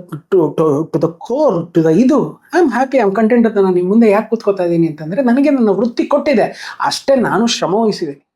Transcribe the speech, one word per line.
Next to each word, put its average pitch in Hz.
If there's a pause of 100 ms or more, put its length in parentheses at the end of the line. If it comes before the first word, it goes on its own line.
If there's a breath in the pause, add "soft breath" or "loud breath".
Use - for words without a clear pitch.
(100)
to, 156
to, 156
to -
the 165
core, 214
to 165
the 165
ಇದು, 240 (120)
I 359
am 277
happy, 254
I 208
am 190
content 226
ಅಂತ 214
ನಾನು 190
ನಿಮ್ 180
ಮುಂದೆ 220
ಯಾಕೆ 214
ಕೂತ್ಕೋತಾ 196
ಇದ್ದೀನಿ 170
ಅಂತಂದ್ರೆ 160
ನನಗೆ 277
ನನ್ನ 247
ವೃತ್ತಿ 226
ಕೊಟ್ಟಿದೆ, -
ಅಷ್ಟೇ -
ನಾನು 196
ಶ್ರಮ 175
ವಹಿಸಿದ್ದೀನಿ. 196